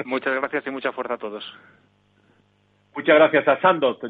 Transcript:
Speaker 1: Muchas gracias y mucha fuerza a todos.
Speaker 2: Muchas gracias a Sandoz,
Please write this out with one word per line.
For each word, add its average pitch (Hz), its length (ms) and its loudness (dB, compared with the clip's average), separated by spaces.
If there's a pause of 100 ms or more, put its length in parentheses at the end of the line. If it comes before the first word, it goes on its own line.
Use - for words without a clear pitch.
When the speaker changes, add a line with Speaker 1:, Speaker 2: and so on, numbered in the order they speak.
Speaker 1:
Muchas 131 300 -4
gracias 135 320 -6
y - 20 -10
mucha 135 220 -6
fuerza 120 240 -8
a - 20 -8
todos. 107 260 -12 (1500)
Speaker 2:
Muchas 156 220 2
gracias 156 320 4
a 135 140 2
Sandoz, 156 480 2